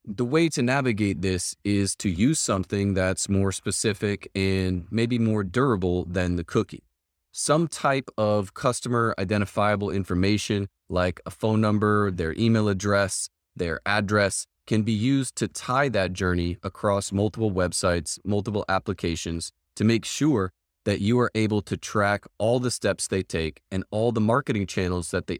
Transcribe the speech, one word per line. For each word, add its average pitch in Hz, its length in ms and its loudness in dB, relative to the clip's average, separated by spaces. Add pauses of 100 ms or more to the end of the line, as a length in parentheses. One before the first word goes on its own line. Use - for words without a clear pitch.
The 110 200 -4
way 156 260 2
to 147 120 -4
navigate 110 600 2
this 92 420 -2
is 101 320 0
to 104 140 -2
use 113 280 2
something 101 540 0
that's 92 340 0
more 98 260 2
specific - 800 -4
and 95 560 0
maybe 117 280 0
more 110 260 2
durable 92 600 0
than 90 320 0
the 85 80 -4
cookie. - 380 -4 (500)
Some 156 360 0
type 135 500 -2
of 104 340 0
customer 120 640 0
identifiable 101 680 0
information, 98 800 0 (220)
like 90 340 0
a - 60 -12
phone 110 320 0
number, 104 480 2
their 87 240 -2
email 110 340 4
address, 101 640 0 (260)
their 82 300 -4
address, 104 600 2 (200)
can 110 160 2
be 110 100 0
used 127 440 0
to - 120 -2
tie 135 400 0
that 95 240 0
journey 90 500 0
across 101 500 -2
multiple 104 380 0
websites, 90 760 0
multiple 104 420 -2
applications, 87 840 -4 (220)
to 107 100 -2
make 113 200 4
sure 120 480 0 (320)
that 101 160 0
you 113 180 2
are 120 160 0
able 107 260 2
to 101 160 -6
track 101 480 0 (140)
all 117 220 2
the 123 100 -2
steps - 380 -2
they 95 120 0
take 80 400 -4 (120)
and 95 180 -2
all 110 220 0
the 110 80 0
marketing 110 480 2
channels 90 420 -2
that 90 160 -2
they 90 140 -4